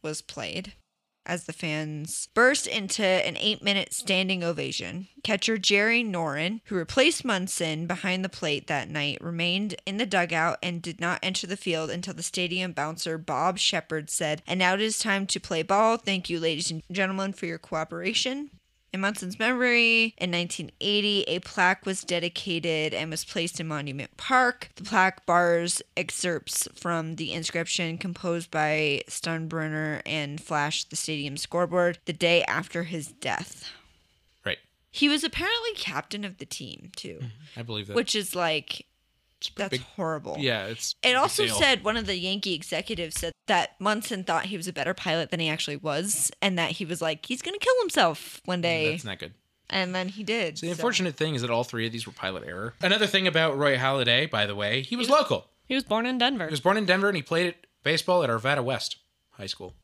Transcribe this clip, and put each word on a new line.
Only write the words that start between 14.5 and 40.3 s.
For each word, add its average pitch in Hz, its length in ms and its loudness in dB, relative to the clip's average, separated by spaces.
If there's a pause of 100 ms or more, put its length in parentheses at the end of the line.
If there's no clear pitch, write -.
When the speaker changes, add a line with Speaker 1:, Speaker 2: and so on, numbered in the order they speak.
Speaker 1:
now 185 140 6
it 196 60 0
is 220 200 0
time 196 260 0
to 190 140 -2
play 165 240 -2
ball. 220 320 6
Thank 196 340 -2
you, 170 80 -2
ladies 165 320 0
and 160 220 -8
gentlemen, 190 400 0
for 190 140 -6
your 165 120 -6
cooperation." 226 920 -2 (420)
In 185 80 -2
Munson's 196 380 -2
memory, 233 800 4
in 180 140 -2
nineteen 175 400 -4 (100)
eighty, 208 440 2
a 175 160 -2
plaque 185 440 2
was 190 180 -4
dedicated 165 920 -2
and 156 160 -4
was 139 160 -6
placed - 340 -4
in 160 80 -4
Monument 143 480 -6
Park. 254 600 2
The 180 80 -12
plaque 185 420 2
bars 175 560 4 (160)
excerpts - 760 -2
from 165 420 -2
the 127 180 -6
inscription 170 640 -2
composed 175 520 -2
by 151 560 2
Steinbrenner 156 1000 -2
and 147 340 -4
flashed 151 480 -2
the 151 80 -8
stadium 143 400 -4
scoreboard 175 720 2
the 175 80 -4
day 170 300 6
after 170 400 -2
his 160 240 -8
death. - 640 -6 (760)
Speaker 2:
Right. 180 120 -2 (320)
Speaker 1:
He 294 200 4
was 302 140 2
apparently 440 500 -2
captain 208 500 -8
of 190 140 -10
the - 80 -12
team, - 500 -12
too. - 240 -12
Speaker 2:
Mm-hmm. 120 400 -14
I - 40 -8
believe 107 240 -6
that. 104 80 -2
Speaker 1:
Which 233 180 0
is, 208 200 -4
like, 160 520 -2 (540)
Speaker 2:
It's - 80 -8
a - 40 -10
pretty - 100 -6 (140)
Speaker 1:
that's 127 60 -2
Speaker 2:
big - 140 -18
Speaker 1:
horrible. 160 420 -4